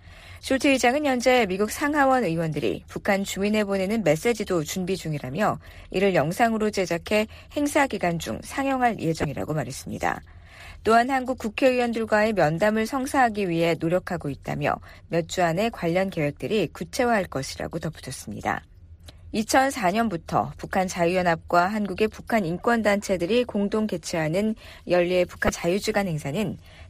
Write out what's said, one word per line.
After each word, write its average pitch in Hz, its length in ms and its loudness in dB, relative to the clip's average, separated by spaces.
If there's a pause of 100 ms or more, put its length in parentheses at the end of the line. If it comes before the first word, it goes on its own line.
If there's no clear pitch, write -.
(400)
숄트 269 280 0
의장은 269 380 4
현재 254 420 4
미국 202 220 -2
상하원 277 520 2
의원들이 160 640 -2
북한 98 380 -2
주민에 208 400 0
보내는 196 400 -2
메시지도 180 580 2
준비 185 320 -4
중이라며 156 640 -2 (320)
이를 190 240 2
영상으로 214 560 2
제작해 208 560 0 (300)
행사 294 300 2
기간 175 320 -2
중 - 260 -6
상영할 254 560 0
예정이라고 156 540 -2
말했습니다. 120 680 -4 (600)
또한 233 260 4
한국 254 300 -2
국회의원들과의 226 960 2
면담을 196 520 2
성사하기 247 640 0
위해 165 320 2
노력하고 165 480 -2
있다며 143 460 -4 (340)
몇 165 200 0
주 - 140 -2
안에 175 280 2
관련 185 400 0
계획들이 151 640 -2
구체화할 214 500 0
것이라고 - 540 -8
덧붙였습니다. 120 840 -6 (680)
이천사년부터 214 1300 0
북한 185 280 -2
자유연합과 175 800 2
한국의 208 400 -2
북한 214 380 -2
인권단체들이 202 1000 2
공동 214 440 0
개최하는 180 640 -2 (340)
연례 180 360 4
북한 196 260 -2
자유주간 202 560 0
행사는 156 500 -2 (340)